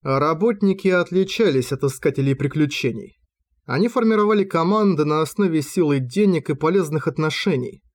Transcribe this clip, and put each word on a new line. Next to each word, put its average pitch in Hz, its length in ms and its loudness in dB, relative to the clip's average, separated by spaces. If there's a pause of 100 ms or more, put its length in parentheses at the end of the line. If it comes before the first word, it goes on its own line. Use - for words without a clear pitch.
Работники 190 840 0
отличались 180 840 0
от 135 120 -4
искателей 139 520 0
приключений. 139 840 -4 (460)
Они 160 220 0
формировали 214 560 2
команды 190 600 2
на 151 160 0
основе 160 400 0
силы 147 380 0
денег 165 500 0
и 143 60 -2
полезных 156 520 0
отношений 156 760 -4 (120)